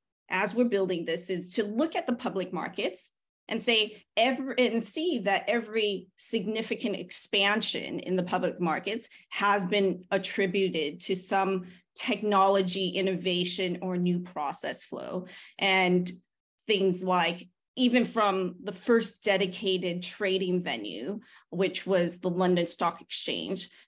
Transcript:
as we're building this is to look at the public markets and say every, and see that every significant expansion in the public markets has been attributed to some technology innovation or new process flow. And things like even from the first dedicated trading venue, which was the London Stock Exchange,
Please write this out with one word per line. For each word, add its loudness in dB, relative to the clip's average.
as 0
we're 4
building 2
this -4
is -4
to 2
look 0
at -4
the 2
public -4
markets -6
and -2
say 2
every, 2
and 4
see -2
that 2
every 0
significant -2
expansion 0
in -2
the 2
public -2
markets -2
has 2
been 2
attributed 0
to -2
some 0
technology 2
innovation 0
or -2
new 2
process -6
flow. -8
And 4
things 2
like 0
even 4
from 0
the -6
first 0
dedicated 0
trading -2
venue, -6
which -2
was 0
the -2
London 2
Stock -2
Exchange, -6